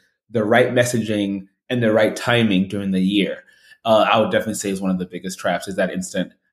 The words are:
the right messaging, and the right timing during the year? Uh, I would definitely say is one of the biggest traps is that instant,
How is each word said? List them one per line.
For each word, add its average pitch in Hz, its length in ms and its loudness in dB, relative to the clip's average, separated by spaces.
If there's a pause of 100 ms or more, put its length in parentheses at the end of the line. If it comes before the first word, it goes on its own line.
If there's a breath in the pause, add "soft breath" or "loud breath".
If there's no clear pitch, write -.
(300 soft breath)
the 110 120 -2
right 117 260 4
messaging, 107 800 -2 (200)
and 123 140 -2
the 110 100 4
right 107 240 2
timing 107 500 2
during 98 260 -4
the 95 100 0
year? 98 420 0 (400 soft breath)
Uh, 107 260 4
I 113 100 4
would 101 100 0
definitely 107 240 -2
say 101 160 -6
is 95 100 -4
one 95 100 -2
of 92 80 0
the 90 60 -8
biggest 90 340 -12
traps 90 300 -4
is 92 80 -10
that 95 140 0
instant, 92 420 -6 (200)